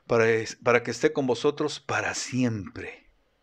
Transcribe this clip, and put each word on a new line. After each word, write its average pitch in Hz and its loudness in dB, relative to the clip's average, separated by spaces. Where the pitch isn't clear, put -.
para 113 4
es-, 113 0
para 120 4
que 120 -4
esté 156 0
con 139 -2
vosotros 143 -2
para 107 -4
siempre". 113 -4